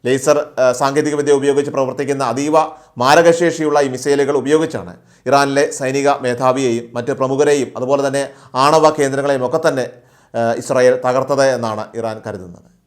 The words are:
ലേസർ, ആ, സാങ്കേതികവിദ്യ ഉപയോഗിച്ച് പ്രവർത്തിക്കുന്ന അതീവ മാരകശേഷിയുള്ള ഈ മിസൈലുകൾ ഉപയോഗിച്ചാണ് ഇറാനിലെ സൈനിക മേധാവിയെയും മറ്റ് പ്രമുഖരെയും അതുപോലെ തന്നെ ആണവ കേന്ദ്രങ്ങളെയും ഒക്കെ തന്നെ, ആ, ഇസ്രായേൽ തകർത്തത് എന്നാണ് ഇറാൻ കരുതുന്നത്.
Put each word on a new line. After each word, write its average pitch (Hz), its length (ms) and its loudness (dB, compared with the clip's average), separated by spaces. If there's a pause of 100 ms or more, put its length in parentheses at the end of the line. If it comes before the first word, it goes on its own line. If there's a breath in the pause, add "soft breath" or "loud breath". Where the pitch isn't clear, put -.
ലേസർ, 135 320 2 (240)
ആ, - 20 2 (160)
സാങ്കേതികവിദ്യ 147 580 0
ഉപയോഗിച്ച് 143 380 0
പ്രവർത്തിക്കുന്ന 135 560 -4
അതീവ 143 240 -2 (460 loud breath)
മാരകശേഷിയുള്ള 160 840 4
ഈ - 80 -4
മിസൈലുകൾ 139 480 0
ഉപയോഗിച്ചാണ് 127 520 -2 (340 soft breath)
ഇറാനിലെ 139 360 2 (140)
സൈനിക 139 300 -2 (160)
മേധാവിയെയും 123 600 0 (120)
മറ്റ് 120 240 -6
പ്രമുഖരെയും 135 560 0
അതുപോലെ 135 300 -2
തന്നെ 139 180 -2 (400 loud breath)
ആണവ 156 340 6
കേന്ദ്രങ്ങളെയും 135 500 0
ഒക്കെ 123 200 -2
തന്നെ, 131 180 -2 (520 soft breath)
ആ, - 20 -2 (220)
ഇസ്രായേൽ 127 340 2 (100)
തകർത്തത് 135 400 0 (100)
എന്നാണ് 110 280 -6 (160)
ഇറാൻ 110 260 -8
കരുതുന്നത്. 92 420 -14 (180)